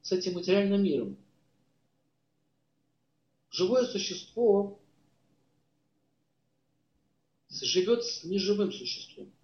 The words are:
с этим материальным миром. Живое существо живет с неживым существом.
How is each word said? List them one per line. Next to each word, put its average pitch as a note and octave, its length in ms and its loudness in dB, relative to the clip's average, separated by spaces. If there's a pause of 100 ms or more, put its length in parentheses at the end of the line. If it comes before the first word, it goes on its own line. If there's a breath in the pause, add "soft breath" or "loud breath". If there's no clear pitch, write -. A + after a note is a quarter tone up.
с - 120 -2
этим F3+ 220 -2
материальным G3 460 2
миром. C3 360 0 (2250)
Живое - 340 2
существо G3+ 960 0 (2750)
живет A3 560 0
с - 180 -10
неживым G3 480 0
существом. - 580 -12 (140)